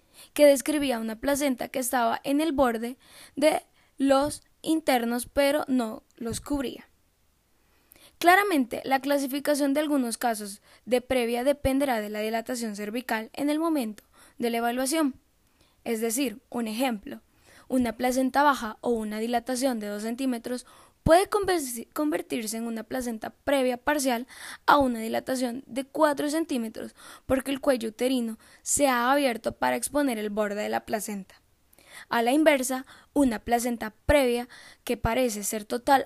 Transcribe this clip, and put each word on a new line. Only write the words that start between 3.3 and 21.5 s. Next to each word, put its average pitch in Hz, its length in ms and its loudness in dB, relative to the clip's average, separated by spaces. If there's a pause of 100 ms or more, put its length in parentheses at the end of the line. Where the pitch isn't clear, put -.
de 302 280 2 (320)
los 269 460 2 (180)
internos, 247 640 0
pero 285 420 2
no 240 340 -2 (140)
los 226 240 -8
cubría. - 480 -6 (1300)
Claramente, 349 640 4
la 262 160 0
clasificación 277 760 0
de 285 60 0
algunos 277 380 -2
casos 208 440 -4 (240)
de 247 140 0
previa 240 460 -2
dependerá 269 560 0
de 208 80 -8
la 214 100 -6
dilatación 226 560 -6
cervical 220 580 -6
en 285 160 -4
el 302 80 0
momento 294 460 -2 (340)
de 233 120 -2
la 233 80 -2
evaluación. 262 580 0 (680)
Es 226 180 -4
decir, 233 480 -2
un 240 180 -6
ejemplo, 220 540 -4 (460)
una 240 280 0
placenta 254 460 0
baja 240 400 2
o - 80 -2
una 214 300 -2
dilatación 240 600 -2
de 208 60 -6
dos 208 160 -8
centímetros 240 640 -6 (380)
puede 349 260 8
conversi-, 330 640 -2